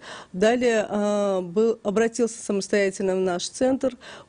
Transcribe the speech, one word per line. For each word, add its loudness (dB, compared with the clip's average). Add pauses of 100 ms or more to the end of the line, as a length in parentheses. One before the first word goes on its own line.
(340)
Далее, 2
а, 0
был, 0
обратился 0
самостоятельно 0
в 0
наш 0
центр, 0 (340)